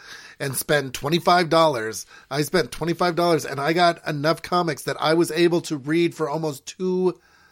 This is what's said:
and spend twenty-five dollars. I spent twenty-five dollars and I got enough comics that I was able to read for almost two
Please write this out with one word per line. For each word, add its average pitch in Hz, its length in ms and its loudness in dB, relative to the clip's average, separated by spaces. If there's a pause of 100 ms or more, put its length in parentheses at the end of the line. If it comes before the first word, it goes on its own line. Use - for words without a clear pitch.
(400)
and 135 160 -6
spend 139 380 -2
twenty-five 175 560 2
dollars. 143 560 2 (260)
I 143 120 0
spent 143 280 -2
twenty-five 170 440 -2
dollars 170 300 2
and 135 140 -8
I 147 140 0
got 170 340 2
enough 151 340 0
comics 170 420 -2
that 143 180 -4
I 151 140 2
was 165 160 2
able 170 300 2
to - 160 -6
read 156 380 0
for 156 140 -4
almost 151 360 -6
two 185 540 -2 (320)